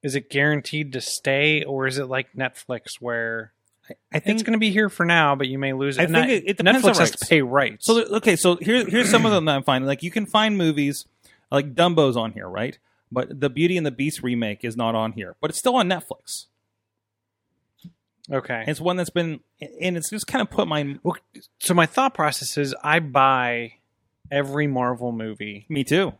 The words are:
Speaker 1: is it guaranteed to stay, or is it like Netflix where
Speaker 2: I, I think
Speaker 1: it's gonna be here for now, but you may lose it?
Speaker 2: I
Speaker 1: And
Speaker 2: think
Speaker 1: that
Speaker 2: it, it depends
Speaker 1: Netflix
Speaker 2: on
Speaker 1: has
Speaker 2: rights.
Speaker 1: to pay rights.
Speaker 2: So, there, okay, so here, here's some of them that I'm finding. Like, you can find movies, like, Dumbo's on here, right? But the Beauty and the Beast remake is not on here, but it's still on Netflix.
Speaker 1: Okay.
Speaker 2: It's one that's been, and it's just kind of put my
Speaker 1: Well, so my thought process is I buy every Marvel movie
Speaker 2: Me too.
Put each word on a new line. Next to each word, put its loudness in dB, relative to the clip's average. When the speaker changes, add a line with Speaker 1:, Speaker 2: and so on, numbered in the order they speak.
Speaker 1:
is -4
it -4
guaranteed 0
to -6
stay, 0
or -4
is -4
it -4
like -6
Netflix -8
where -6
Speaker 2:
I, -16
I 0
think -2
Speaker 1:
it's -4
gonna 0
be 0
here 2
for -2
now, 4
but -2
you -4
may -2
lose -2
it? 2
Speaker 2:
I 6
Speaker 1:
And -2
Speaker 2:
think 4
Speaker 1:
that 2
Speaker 2:
it, 0
it -2
depends 4
Speaker 1:
Netflix -4
Speaker 2:
on 8
Speaker 1:
has 2
Speaker 2:
rights. 2
Speaker 1:
to -6
pay 6
rights. 0
Speaker 2:
So, 6
there, 2
okay, 4
so 4
here, 2
here's 2
some 6
of 4
them 2
that 2
I'm -2
finding. 2
Like, -2
you -8
can -4
find 2
movies, 0
like, -2
Dumbo's 4
on -4
here, -12
right? -6
But -4
the 0
Beauty 0
and -2
the -2
Beast -4
remake -4
is -6
not 0
on 0
here, -12
but -4
it's -6
still 0
on 2
Netflix. -8
Speaker 1:
Okay. -6
Speaker 2:
It's -6
one 0
that's -4
been, -2
and -2
it's -8
just -8
kind -2
of -4
put -2
my -4
Speaker 1:
Well, -2
so 0
my 6
thought 0
process -2
is -2
I 4
buy 2
every 0
Marvel -2
movie -8
Speaker 2:
Me -2
too. 0